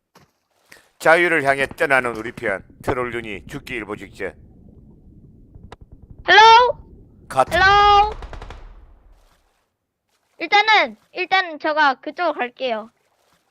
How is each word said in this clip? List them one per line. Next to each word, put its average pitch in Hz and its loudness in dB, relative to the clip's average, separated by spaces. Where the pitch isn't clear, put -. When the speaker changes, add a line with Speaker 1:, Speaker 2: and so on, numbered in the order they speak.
Speaker 1:
자유를 165 2
향해 139 0
떠나는 131 -2
우리 110 -10
편, 98 -6
트롤 123 -6
윤희 107 -12
죽기 135 -14
일보 104 -10
직전. 95 -12
Speaker 2:
헬로? 453 6
Speaker 1:
컷. - 0
Speaker 2:
헬로? 415 4
일단은, 370 2
일단은 359 -4
제가 302 0
그쪽으로 311 -6
갈게요. 240 -8